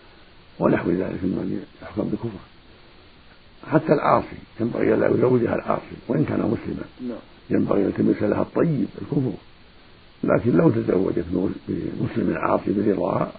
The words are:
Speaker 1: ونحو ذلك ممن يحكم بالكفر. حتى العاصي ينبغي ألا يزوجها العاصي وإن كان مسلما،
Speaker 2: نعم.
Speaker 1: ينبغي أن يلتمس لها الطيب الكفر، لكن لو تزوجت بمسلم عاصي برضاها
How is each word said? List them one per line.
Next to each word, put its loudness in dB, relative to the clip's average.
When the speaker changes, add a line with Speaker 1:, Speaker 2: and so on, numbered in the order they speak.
Speaker 1:
ونحو 2
ذلك -2
ممن -2
يحكم -6
بالكفر. -4
حتى 2
العاصي 0
ينبغي 2
ألا 4
يزوجها 2
العاصي -4
وإن 2
كان -2
مسلما، -4
Speaker 2:
نعم. -8
Speaker 1:
ينبغي 2
أن 2
يلتمس 2
لها 2
الطيب 2
الكفر، 0
لكن 2
لو 6
تزوجت 0
بمسلم -2
عاصي -2
برضاها 0